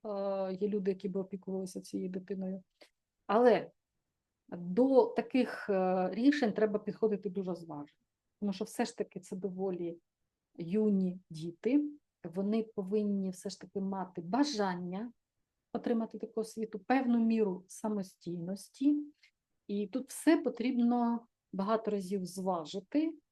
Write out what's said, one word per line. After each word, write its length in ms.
Е, 500
є 140
люди, 220
які 180
би 120
опікувалися 600
цією 280
дитиною. 540
Але 440
до 580
таких, 640
е, 420
рішень 400
треба 260
підходити 520
дуже 240
зважено. 440
Тому 120
що 120
все 200
ж 120
таки 240
це 160
доволі 640
юні 640
діти. 540
Вони 280
повинні 680
все 200
ж 100
таки 200
мати 400
бажання 920
отримати 460
таку 220
освіту, 380
певну 400
міру 500
самостійності. 1300
І 200
тут 220
все 280
потрібно 920
багато 380
разів 360
зважити. 880